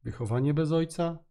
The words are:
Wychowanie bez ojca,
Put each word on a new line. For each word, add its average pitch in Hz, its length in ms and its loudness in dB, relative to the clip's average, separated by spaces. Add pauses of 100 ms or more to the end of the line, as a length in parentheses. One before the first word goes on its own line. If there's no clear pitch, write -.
Wychowanie 123 520 0
bez 156 180 2
ojca, 165 460 0 (120)